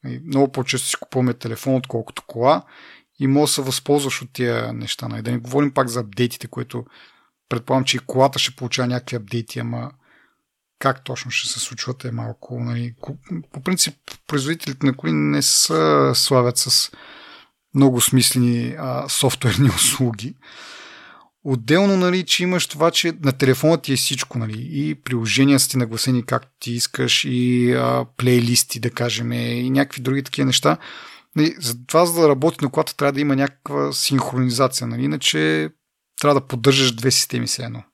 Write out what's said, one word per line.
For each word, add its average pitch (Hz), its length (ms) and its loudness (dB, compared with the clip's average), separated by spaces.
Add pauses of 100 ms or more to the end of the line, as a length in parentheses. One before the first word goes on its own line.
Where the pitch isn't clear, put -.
И 127 180 -10
много 139 260 2
по-често 127 360 -4
си - 80 -2
купуваме 127 380 0
телефон, 120 420 -2
отколкото 123 520 -6
кола 139 360 2 (560)
и 135 80 2
може 143 220 4
да - 40 0
се 147 80 -2
възползваш 135 600 -2
от 127 120 -18
тия 117 400 -2
неща. 117 340 -8
Нали? 113 140 -8
Да 117 100 -4
не 123 60 -2
говорим 135 340 0
пак 135 160 2
за 120 120 -4
апдейтите, 120 480 -4
които 120 380 -10 (640)
предполагам, 127 340 0
че 127 140 -2
и - 20 -2
колата 131 400 2
ще - 160 -2
получава 123 320 -4
някакви 123 280 -6
апдейти, 117 440 -8
ама 117 320 -8 (880)
как 135 240 0
точно 127 280 -10
ще - 180 -4
се 123 100 -8
случват - 460 -8
е 120 60 -6
малко, 117 480 -10
нали, 120 420 -6
ку-, - 160 -12 (340)
по 139 100 -14
принцип, 175 340 -2 (320)
производителите 147 580 -4
на 135 100 2
коли 160 160 -4
не 147 300 2
се 151 720 4
славят 123 440 2
с - 340 0 (840)
много 131 260 6
смислени, 120 800 2
а, 131 300 -6
софтуерни 127 600 2
<laughs> 90 60 0
услуги. 117 600 0 (1080)
Отделно, 156 540 4
нали, 180 280 2
че - 180 0
имаш 180 240 0
това, 160 240 2
че 165 220 0 (100)
на 139 80 4
телефона 135 460 4
ти 143 160 -2
е - 20 2
всичко, - 420 -4
нали, 113 340 -6
и 151 240 -4
приложения 127 640 2
са - 100 2
ти 131 80 -2
нагласени 120 480 0
както - 340 -4
ти 120 120 -8
искаш, - 580 -2
и, 123 420 2
а, 123 340 0 (120)
плейлисти, 123 640 2
да 117 120 -2
кажем, 117 400 -4
и 120 380 -4
някакви 131 320 0
други 131 220 -2
такива 139 220 -4
неща. 147 320 2 (580)
Нали, 156 240 2
за 123 260 -6
това, 170 200 4
за 170 160 0
да 156 80 8
работи 147 320 2
на 139 100 -2
колата, - 260 -4
трябва 143 160 0
да 139 80 -4
има 143 140 0
някаква 143 580 -4
синхронизация, 127 960 0
нали, 117 160 -4
иначе 156 680 0 (520)
трябва 143 180 4
да 135 80 -8
поддържаш 131 440 2
две 117 200 0
системи 120 360 -2
все - 160 -6
едно. 117 200 -12 (100)